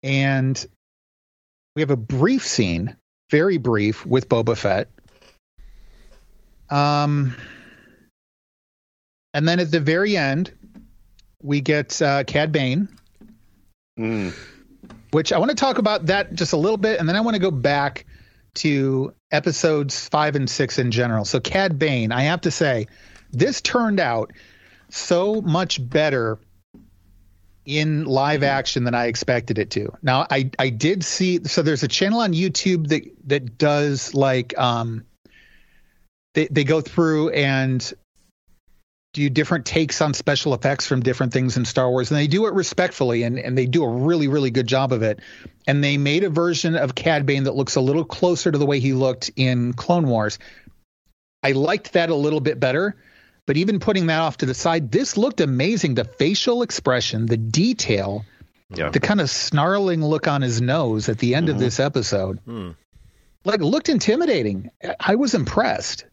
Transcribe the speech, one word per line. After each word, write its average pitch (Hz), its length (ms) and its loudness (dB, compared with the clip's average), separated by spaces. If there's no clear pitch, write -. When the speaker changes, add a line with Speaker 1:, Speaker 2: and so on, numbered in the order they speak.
Speaker 1:
And 135 600 0
we 151 80 -2
have 143 80 0
a 139 60 2
brief 135 500 0
scene, 92 500 -2
very 170 260 2
brief, 110 480 0
with 127 240 0
Boba 117 280 2
Fett. 101 320 -2
Um, 143 680 2
and 151 140 0
then 175 120 2
at 165 100 -2
the 165 100 2
very 180 360 0
end, 147 360 -2
we 147 180 -2
get, 143 420 -2
uh, 139 220 2
Cad 151 280 -2
Bane. 147 360 0
Speaker 2:
Mm. 110 360 -4
Speaker 1:
Which 156 200 2
I - 60 2
wanna 240 160 2
talk 269 240 2
about 208 280 0
that 196 280 0
just 160 180 -2
a 170 40 2
little 202 220 0
bit, 220 200 0
and 156 100 0
then 175 80 0
I 208 40 0
wanna 226 180 0
go 185 120 0
back 143 560 0
to 135 580 0
episodes 147 760 0
five 151 280 0
and 135 120 0
six - 300 -2
in 123 120 0
general. 113 340 0
So - 160 0
Cad 190 380 0
Bane, 127 340 0
I 123 100 0
have 165 200 0
to 175 80 0
say, 127 360 0
this 202 320 0
turned 220 380 0
out 117 300 0
so 196 520 0
much 170 460 0
better 127 500 0
in 151 400 0
live 139 380 2
action 135 420 0
than 120 100 0
I 120 120 0
expected 117 520 -2
it 101 120 -2
to. - 200 -4
Now, 131 280 0
I, 135 280 0
I 131 120 2
did 156 340 0
see, 180 400 0
so 160 180 0
there's 151 200 0
a 139 60 -2
channel 214 320 0
on 208 120 0
YouTube 170 560 0
that, 156 160 0
that 127 300 -2
does, 147 560 0
like, 131 440 2
um, 117 460 -2
they, 156 140 2
they 147 160 2
go 156 160 2
through 156 500 0
and 135 640 0
do 147 140 0
different 147 380 0
takes 160 340 0
on 151 140 2
special 127 400 0
effects 135 320 -2
from 131 160 0
different 123 320 0
things 127 240 0
in 120 80 0
Star 127 240 0
Wars, 127 200 0
and 151 80 2
they 147 80 2
do 185 200 2
it 202 80 -2
respectfully, 147 720 0
and, 120 140 -2
and 127 200 -2
they 127 80 2
do 143 180 2
a 123 40 0
really, 147 380 2
really 135 240 0
good 123 160 0
job 131 260 0
of 110 100 0
it. 107 180 0
And 143 180 2
they 143 140 2
made 143 260 2
a 190 60 0
version 165 460 0
of 135 180 0
Cad 147 320 0
Bane 139 180 0
that 135 100 0
looks 135 220 0
a 143 60 4
little 143 240 2
closer 180 440 0
to 151 60 2
the 143 80 2
way 143 160 2
he 135 140 0
looked 127 420 -2
in 123 380 0
Clone 165 340 0
Wars. 107 300 -2
I 135 100 2
liked 156 400 -2
that 170 160 2
a 165 60 2
little 151 260 0
bit 143 180 -2
better, 143 380 0
but 143 120 0
even 196 220 0
putting 190 260 0
that 160 140 2
off 160 180 -2
to 131 80 -2
the 127 80 -2
side, 165 360 -2
this 202 280 0
looked 226 240 0
amazing. 147 540 0
The 120 80 0
facial 202 580 0
expression, 120 640 -2
the 113 100 0
detail, 110 880 0
Speaker 2:
Yeah. 78 140 -4
Speaker 1:
the 135 120 2
kind 202 200 4
of 147 80 2
snarling 175 760 0
look 151 240 0
on 143 140 2
his 120 220 0
nose 123 480 0
at 107 80 -2
the 120 160 2
end 160 160 2
of 143 60 0
Speaker 2:
Mm-hmm. 113 80 2
Speaker 1:
this 123 160 -2
episode, 104 680 -2
Speaker 3:
Hmm. 107 240 -10
Speaker 1:
like, 208 160 0
looked 247 300 0
intimidating. 202 800 0
I 196 160 2
was 254 180 0
impressed. - 800 -2